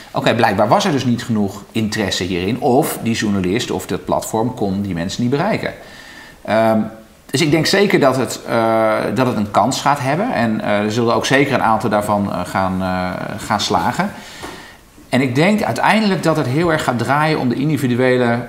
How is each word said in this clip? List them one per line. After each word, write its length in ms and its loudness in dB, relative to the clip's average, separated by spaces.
Oké, 240 0
blijkbaar 320 2
was 180 2
er 60 2
dus 140 -2
niet 180 0
genoeg 480 -2
interesse 520 -2
hierin, 360 -2
of 440 2
die 120 -2
journalist 560 0
of 140 -4
dat 200 -6
platform 480 -2
kon 280 -2
die 120 -4
mensen 280 -4
niet 100 0
bereiken. 420 -2
Ehm, 340 2
dus 100 0
ik 100 2
denk 140 2
zeker 340 4
dat 160 4
het, 320 -4
eh, 460 2
dat 140 2
het 100 -2
een 140 -4
kans 300 2
gaat 180 2
hebben. 340 -2
En, 280 0
eh, 180 0
er 120 0
zullen 240 2
ook 100 0
zeker 280 4
een 100 0
aantal 260 2
daarvan, 420 0
eh, 140 -4
gaan, 360 -2
eh, 280 -2
gaan 140 0
slagen. 520 0
En 120 2
ik 140 -2
denk 280 2
uiteindelijk 600 2
dat 140 2
het 100 0
heel 240 0
erg 120 0
gaat 140 0
draaien 420 0
om 100 0
de 60 0
individuele 920 2